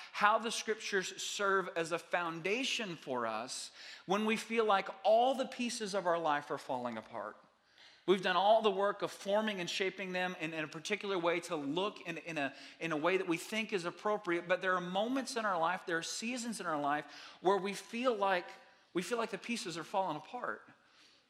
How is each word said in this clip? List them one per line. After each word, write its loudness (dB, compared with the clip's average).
how 6
the -2
Scriptures -2
serve 2
as 0
a 2
foundation -2
for -2
us -4
when 2
we 2
feel 0
like 4
all 6
the 0
pieces -4
of 0
our 4
life 0
are -2
falling -4
apart. -8
We've 4
done 2
all 6
the 4
work 0
of -2
forming 0
and -4
shaping -2
them -2
in, -6
in -4
a -4
particular -4
way 2
to -6
look -2
in, -8
in -8
a, -2
in -2
a 0
way 4
that 0
we 2
think -4
is 0
appropriate, 0
but 2
there 2
are 2
moments -2
in 0
our 2
life, 2
there 2
are -2
seasons -4
in -8
our 0
life 0
where 6
we -2
feel 0
like, 2
we 2
feel -2
like -2
the -6
pieces -6
are -6
falling 0
apart. -8